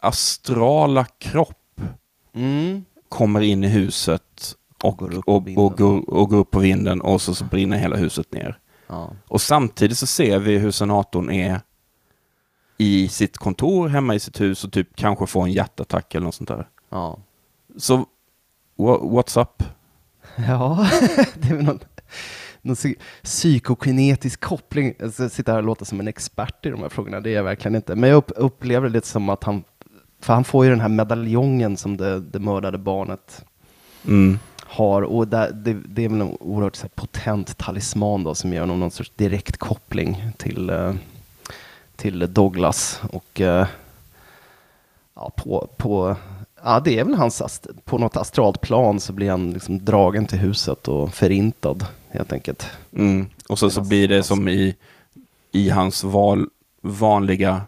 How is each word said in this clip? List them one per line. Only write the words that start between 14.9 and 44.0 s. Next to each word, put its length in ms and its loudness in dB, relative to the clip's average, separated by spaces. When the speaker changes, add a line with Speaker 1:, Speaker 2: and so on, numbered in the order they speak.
Speaker 1:
kanske 300 0
får 180 0
en 80 0
hjärtattack 600 -4
eller 100 -4
något 100 -6
sånt 140 -12
där. 200 -8
Speaker 2:
Ja. 280 -8
Speaker 1:
Så, 200 2
wha-, 240 4
what's 320 2
up? 200 -4
Speaker 2:
Ja, 500 0
<laughs> 220 2
det 140 -2
är 60 2
väl 100 0
någon, 140 2
någon 140 -4
psy-, 200 -4
psykokinetisk 1200 0
koppling. 580 -4
Jag 140 -8
ska 160 -4
sitta 240 -4
här 60 2
och 60 -2
låta 200 -4
som 160 -8
en 80 -6
expert 580 -10
i 40 -6
de 100 -8
här 80 -6
frågorna, 320 -8
det 100 -4
är 40 0
jag 100 0
verkligen 300 -2
inte. 200 -2
Men 160 6
jag 60 10
upp-, 200 4
upplever 520 0
det 40 -6
lite 160 0
som 200 -2
att 160 -2
han, 200 -4
för 140 2
han 100 4
får 200 4
ju 60 6
den 100 4
här 80 0
medaljongen 880 0
som 200 -6
det, 240 -2
det 180 -8
mördade 400 -4
barnet 680 -8
Speaker 1:
Mm. 320 6
Speaker 2:
har. 400 2
Och 260 0
där, 240 0
det, 220 -4
det 300 -6
är 40 0
väl 120 -2
en 200 -4
oerhört 360 -4
så 60 -16
här 120 -10
potent 640 -6
talisman 680 -2
då, 100 -2
som 180 -4
gör 140 -2
någon, 140 0
någon 100 0
sorts 260 -12
direkt 400 0
koppling 640 -4
till, 340 -6
eh, 240 -2
till 360 -4
Douglas. 680 2
Och, 280 -8
eh, 260 4